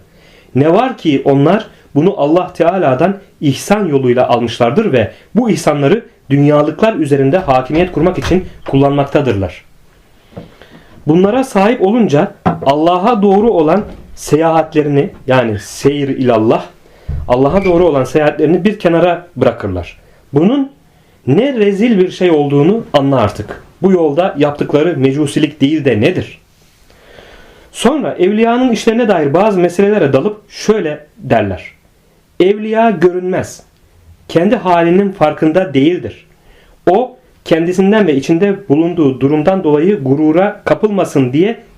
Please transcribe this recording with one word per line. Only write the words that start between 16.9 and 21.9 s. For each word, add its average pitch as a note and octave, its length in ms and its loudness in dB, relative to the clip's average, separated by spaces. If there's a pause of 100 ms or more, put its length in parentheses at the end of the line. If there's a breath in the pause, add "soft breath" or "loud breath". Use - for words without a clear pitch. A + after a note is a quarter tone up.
Allah'a C#3 380 0
doğru F3+ 200 2
olan C#3+ 180 2
seyahatlerini D#3 640 0
bir G3 140 -2
kenara E3+ 560 0
bırakırlar. G#2+ 640 -4 (360 soft breath)
Bunun B3+ 380 0 (560 soft breath)
ne A#3 260 0
rezil G#3 460 0